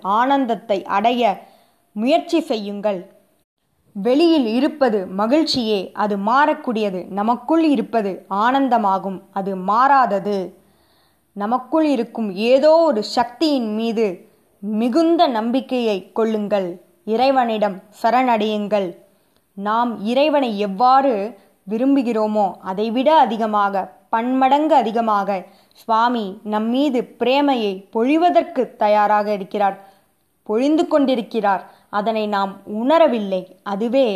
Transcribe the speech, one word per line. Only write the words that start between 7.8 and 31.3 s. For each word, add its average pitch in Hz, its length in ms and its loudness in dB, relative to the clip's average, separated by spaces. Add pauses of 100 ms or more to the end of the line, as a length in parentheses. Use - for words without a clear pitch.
ஆனந்தமாகும், 214 840 0 (120)
அது 196 200 -6 (100)
மாறாதது. 208 760 2 (1000)
நமக்குள் 247 520 -2
இருக்கும் 226 420 -4 (160)
ஏதோ 269 260 6 (100)
ஒரு 269 280 2
சக்தியின் 254 640 0
மீது 220 340 -2 (560)
மிகுந்த 254 680 2
நம்பிக்கையை 240 680 -2 (140)
கொள்ளுங்கள். 208 580 -2 (380)
இறைவனிடம் 226 720 0 (160)
சரணடையுங்கள். 214 960 0 (680)
நாம் 220 340 -2 (140)
இறைவனை 269 540 0
எவ்வாறு 247 540 2 (540)
விரும்புகிறோமோ 220 800 0 (160)
அதைவிட 220 460 -2 (100)
அதிகமாக, 208 640 0 (260)
பன்மடங்கு 262 640 2
அதிமாக 220 540 0 (440)
சுவாமி 233 500 0 (200)
நம் 214 260 -4
மீது 262 300 0 (160)
பிரேமையை 247 580 0 (160)
பொழிவதற்கு 320 760 2 (120)
தயாராக 208 580 2
இருக்கிறார், 196 440 -2 (720)
பொழிந்து 285 360 2
கொண்டிருக்கிறார். 226 800 0 (260)